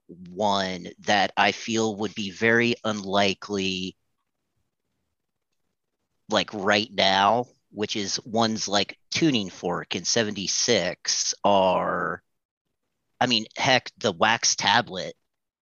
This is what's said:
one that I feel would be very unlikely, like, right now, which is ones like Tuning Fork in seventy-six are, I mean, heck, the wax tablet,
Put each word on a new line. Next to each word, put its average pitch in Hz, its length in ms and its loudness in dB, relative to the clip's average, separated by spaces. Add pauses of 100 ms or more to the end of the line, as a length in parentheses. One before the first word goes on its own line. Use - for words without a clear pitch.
one 92 800 -4 (140)
that 101 360 2
I 101 140 4
feel 110 460 -2
would 101 180 -4
be 101 160 -6
very 117 520 2
unlikely, 95 1120 -2 (2250)
like, 104 240 0
right 104 400 2
now, 98 520 4 (260)
which 104 240 -6
is 101 300 -4
ones 110 420 -2
like 98 300 -2 (140)
Tuning 120 380 0
Fork 87 460 -6
in 87 100 -6
seventy-six 101 1300 -2 (100)
are, 90 800 2 (1000)
I 123 80 2
mean, 113 180 0 (120)
heck, - 400 0
the 110 140 0
wax 113 440 0
tablet, 92 600 0 (480)